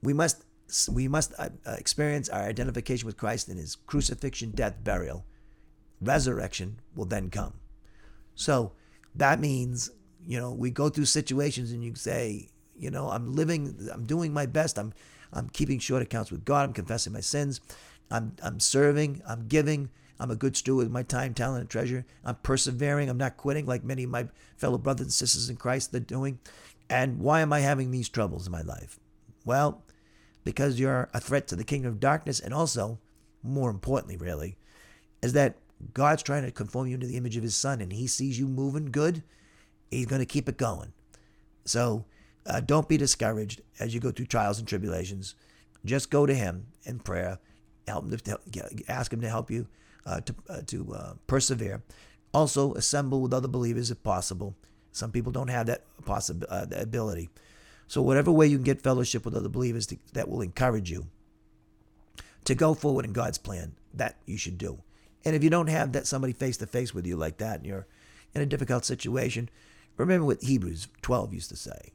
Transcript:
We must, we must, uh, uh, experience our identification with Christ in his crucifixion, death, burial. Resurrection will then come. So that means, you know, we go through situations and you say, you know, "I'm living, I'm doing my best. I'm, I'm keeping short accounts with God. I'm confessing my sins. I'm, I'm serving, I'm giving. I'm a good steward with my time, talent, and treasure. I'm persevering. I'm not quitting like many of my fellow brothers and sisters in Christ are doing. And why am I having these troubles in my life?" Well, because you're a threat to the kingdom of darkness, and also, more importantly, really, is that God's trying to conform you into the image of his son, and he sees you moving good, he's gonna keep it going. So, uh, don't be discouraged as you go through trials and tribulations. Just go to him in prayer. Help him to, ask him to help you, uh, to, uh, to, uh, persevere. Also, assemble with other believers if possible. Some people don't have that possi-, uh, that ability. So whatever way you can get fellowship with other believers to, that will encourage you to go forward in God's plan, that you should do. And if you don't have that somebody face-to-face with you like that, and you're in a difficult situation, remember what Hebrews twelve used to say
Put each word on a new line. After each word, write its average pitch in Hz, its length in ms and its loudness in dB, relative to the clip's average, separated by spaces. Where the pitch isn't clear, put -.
We 123 100 2
must, 147 320 2
we 127 160 2
must, 151 300 2
uh, - 100 -4
uh, 107 140 -6
experience 147 500 0
our 101 140 -2
identification 117 640 -2
with 110 100 -8
Christ 107 320 -2
in 92 80 -8
his 127 200 -8
crucifixion, 127 640 -2
death, 104 340 -2
burial. 90 400 -2
Resurrection 110 800 0
will 101 120 -4
then 95 240 -2
come. - 240 -4
So 123 380 2
that 143 260 6
means, 123 500 -2
you 123 120 -2
know, 123 140 -4
we 123 180 0
go 139 200 2
through 147 160 2
situations 131 640 2
and 117 100 -6
you 117 120 -6
say, 113 560 -4
you 127 140 -6
know, 139 180 -4
"I'm 120 240 -4
living, 156 580 0
I'm 117 140 -8
doing 156 300 0
my 147 100 0
best. 156 340 0
I'm, 107 140 -6
I'm 120 160 -4
keeping 139 300 0
short 127 240 0
accounts 110 280 -4
with - 140 -8
God. 143 200 4
I'm 135 100 -4
confessing 104 400 -4
my 101 60 -8
sins. 143 420 -2
I'm, 113 320 -4
I'm 101 180 -4
serving, 147 640 4
I'm 113 220 -6
giving. 143 400 4
I'm 120 100 -2
a 113 60 -2
good 131 220 0
steward 131 260 4
with 110 80 -2
my 123 100 -2
time, 127 300 -2
talent, 120 300 -2
and 117 80 -10
treasure. 120 340 -2
I'm - 140 -4
persevering. 139 720 2
I'm 123 80 -2
not 127 220 -2
quitting 139 260 0
like 127 180 -2
many 131 220 -4
of 123 60 -6
my 120 180 -4
fellow 131 180 2
brothers 131 300 0
and 131 60 -4
sisters 120 360 2
in 120 80 -6
Christ 123 380 -2
are 127 60 0
doing. 131 380 -4
And 127 280 2
why 147 220 6
am 151 100 4
I 147 100 4
having 135 300 2
these 127 200 -2
troubles 92 360 -2
in 90 60 -6
my 82 80 -4
life?" - 400 -10
Well, 139 380 2
because 135 340 2
you're 131 360 2
a 110 60 0
threat 139 280 0
to - 80 -4
the 107 80 -4
kingdom 127 280 -2
of 107 60 -4
darkness, 143 420 2
and - 120 -6
also, 120 460 0
more 131 280 0
importantly, 104 480 -2
really, 85 400 -6
is 123 100 2
that 139 240 6
God's 147 280 4
trying 139 220 0
to 123 80 -6
conform 127 360 -4
you 123 60 -4
into 127 120 -4
the 123 100 -6
image 120 220 -2
of 113 40 -2
his 110 140 -2
son, 135 240 0
and 92 120 -4
he 117 140 -4
sees 131 320 -2
you 139 80 0
moving 135 440 -2
good, 156 340 2
he's 127 160 -2
gonna 127 200 2
keep 143 200 0
it 139 120 -4
going. 107 340 -2
So, 117 400 2
uh, - 160 -2
don't 151 280 4
be 156 100 6
discouraged 110 640 0
as 113 140 -2
you 117 60 -2
go 120 100 0
through 117 160 -6
trials 104 320 2
and 113 100 -8
tribulations. 95 640 -4
Just 131 240 0
go 147 160 6
to 139 80 4
him 98 320 -2
in 120 140 -8
prayer. 90 400 -4
Help 104 240 -6
him - 60 -2
to, 107 240 -6
ask 127 240 -4
him 113 80 -4
to 117 80 -4
help 113 220 -4
you, 113 160 -4
uh, - 160 -4
to, 120 120 -6
uh, - 140 -8
to, - 320 -8
uh, - 200 -10
persevere. 117 560 0
Also, 139 420 4
assemble 135 460 2
with 127 140 2
other 131 140 2
believers 120 420 0
if 117 120 -6
possible. 92 540 -2
Some - 220 -6
people 123 200 0
don't 127 160 -2
have 120 180 0
that - 180 -2
possi-, 98 460 -2
uh, 92 160 -2
that - 180 -4
ability. 107 460 -2
So - 140 0
whatever 135 320 6
way 156 140 10
you 147 100 8
can 131 80 2
get 135 160 4
fellowship 127 460 2
with 117 80 -4
other - 160 -2
believers 120 380 -2
to, - 100 -10
that 104 160 -2
will - 100 -2
encourage 107 500 0
you 80 180 -6
to 135 80 2
go 156 180 4
forward 135 320 2
in 120 80 -4
God's 117 240 -2
plan, 85 380 -8
that - 320 -4
you 101 140 -8
should 90 180 -6
do. 87 260 -6
And 156 140 2
if 147 80 2
you 160 60 8
don't 170 160 4
have 156 260 2
that 143 140 -2
somebody 135 260 -2
face-to-face 123 640 -2
with 90 120 -4
you 87 100 -2
like 78 200 -4
that, 107 200 -6
and - 100 -10
you're 95 200 -8
in 147 60 0
a 143 60 2
difficult 131 400 0
situation, 120 640 -2
remember 180 260 4
what 135 180 2
Hebrews 92 460 0
twelve 104 320 0
used - 160 -10
to - 60 -14
say - 380 -14